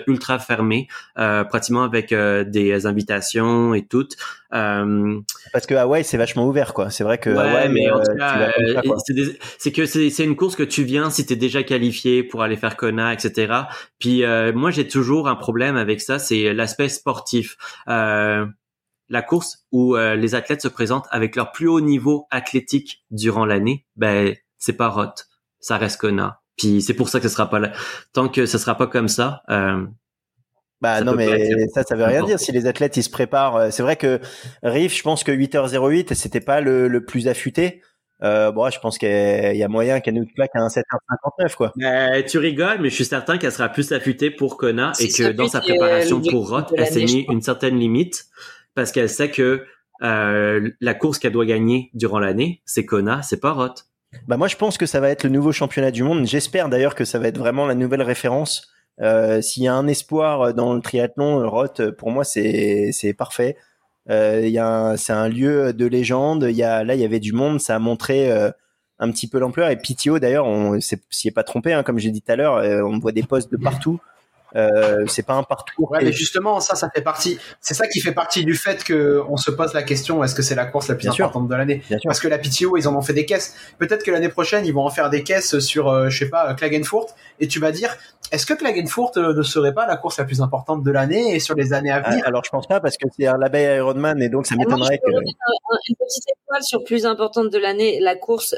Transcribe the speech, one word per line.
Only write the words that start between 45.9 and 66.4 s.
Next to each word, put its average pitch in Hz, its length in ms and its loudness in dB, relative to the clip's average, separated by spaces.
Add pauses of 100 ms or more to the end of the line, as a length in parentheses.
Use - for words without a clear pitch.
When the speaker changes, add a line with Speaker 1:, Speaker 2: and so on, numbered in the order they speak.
Speaker 3:
le - 120 -2
Speaker 1:
pour - 0 - (120)
Speaker 3:
début 98 100 -4
Speaker 1:
Roth, 147 200 -2
Speaker 3:
de 160 40 2
Speaker 1:
elle - 120 2
s'est 156 80 -2
Speaker 3:
l'année, 113 100 4
je 123 100 4
Speaker 1:
mis 135 60 2
Speaker 3:
crois. 127 140 -2
Speaker 1:
une 113 60 -2
certaine 127 360 0
limite 120 480 0 (480)
parce 123 180 -2
qu'elle 117 160 2
sait 147 220 -2
que, 131 340 0 (380)
euh, 107 680 0 (100)
la 120 120 0
course - 260 -2
qu'elle 117 140 0
doit 117 140 2
gagner 113 480 2
durant 107 240 0
l'année, 110 480 0
c'est 107 180 -2
Kona, 110 380 0
c'est - 180 -6
pas 147 120 0
Roth. 127 340 -6 (400)
Speaker 2:
Bah 120 100 0
moi, 180 120 0
je - 80 -4
pense 208 200 -2
que 170 100 0
ça 147 120 -2
va 139 100 4
être 143 140 0
le 135 80 0
nouveau 143 220 4
championnat 135 400 0
du 117 100 -2
monde. 147 240 2
J'espère 151 420 -2
d'ailleurs 131 280 2
que 117 80 -2
ça 113 160 -2
va 113 80 0
être - 100 -4
vraiment 127 280 -2
la 127 100 0
nouvelle 127 260 0
référence. 127 640 -2 (340)
Euh, 110 400 4
s'il 127 220 -4
y 127 60 2
a 127 60 2
un 135 120 2
espoir 147 640 0
dans 120 220 0
le 117 60 0
triathlon, 123 680 0
Roth, 113 440 0
pour - 180 -6
moi, 139 140 0
c'est, 107 680 0
c'est 101 220 -2
parfait. 123 420 -4 (540)
Euh, 107 320 2
il 113 80 2
y 113 80 0
a 113 80 2
un, 110 300 0
c'est - 160 -4
un 110 160 0
lieu 135 440 2
de 117 140 0
légende. 127 640 0